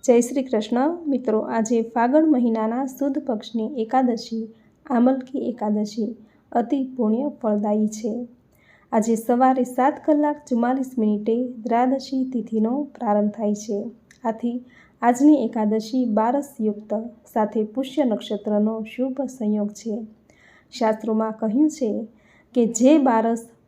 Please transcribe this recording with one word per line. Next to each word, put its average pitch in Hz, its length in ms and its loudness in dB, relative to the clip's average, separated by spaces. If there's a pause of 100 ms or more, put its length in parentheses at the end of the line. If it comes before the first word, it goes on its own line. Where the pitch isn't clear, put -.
જય 240 140 6
શ્રી 254 220 0
કૃષ્ણ. 247 540 0 (100)
મિત્રો, 247 320 0
આજે 226 420 0
ફાગણ 247 440 2
મહિનાના 240 600 2
સુદ 277 340 -2
પક્ષની 226 640 -6
એકાદશી, 233 640 -2 (420)
આમલકી 247 600 0
એકાદશી 214 680 -4 (360)
અતિ 240 320 -2
પુણ્ય 254 480 -2 (100)
ફળદાયી 214 460 0
છે. 240 400 -6 (640)
આજે 226 240 2
સવારે 247 480 2
સાત 269 420 0
કલાક 294 300 2 (140)
ચુમ્માલીસ 254 480 0
મિનિટે 220 500 0
દ્વાદશી 254 840 -2
તિથિનો 226 500 0
પ્રારંભ 208 460 0
થાય 208 240 -2
છે. 208 320 -6 (380)
આથી 240 380 -4 (400)
આજની 254 440 6
એકાદશી 220 600 0
બારસ 226 560 0
યુક્ત 208 320 -2 (400)
સાથે 214 300 0
પુષ્ય 262 400 -2
નક્ષત્રનો 214 800 0
શુભ 262 380 -4
સંયોગ 214 500 -2
છે. 220 300 -8 (680)
શાસ્ત્રોમાં 220 600 0
કહ્યું 226 380 2
છે 220 380 -4 (480)
કે 240 100 4
જે 254 320 6
બારસ 233 500 2 (200)